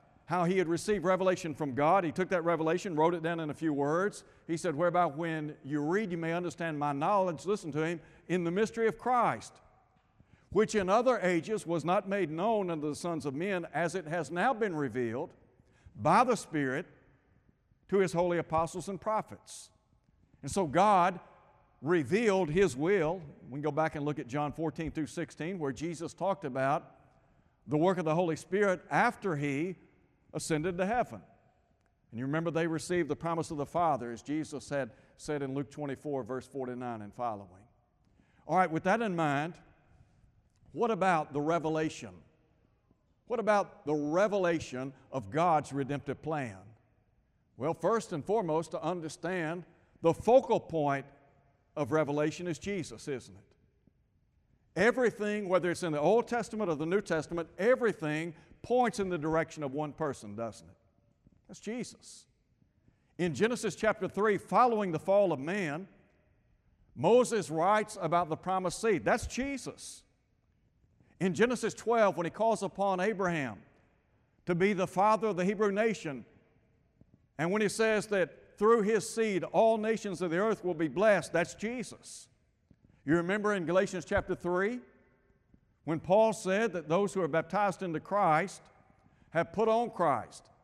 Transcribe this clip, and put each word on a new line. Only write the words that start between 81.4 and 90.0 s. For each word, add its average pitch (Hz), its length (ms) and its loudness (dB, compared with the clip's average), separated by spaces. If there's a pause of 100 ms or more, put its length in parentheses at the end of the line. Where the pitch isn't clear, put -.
Jesus. - 720 -10 (760)
You 143 120 2
remember 202 380 0
in 185 100 -2
Galatians 180 400 0
chapter 185 300 -2
three, 190 460 -2 (1040)
when 156 160 -2
Paul 220 320 4
said 190 400 0
that 160 160 -6
those 190 260 2
who 190 80 0
are 160 60 0
baptized 180 540 0
into 165 180 -4
Christ 185 600 2 (680)
have 165 220 -2
put 220 160 2
on 226 220 2
Christ. 127 600 0 (140)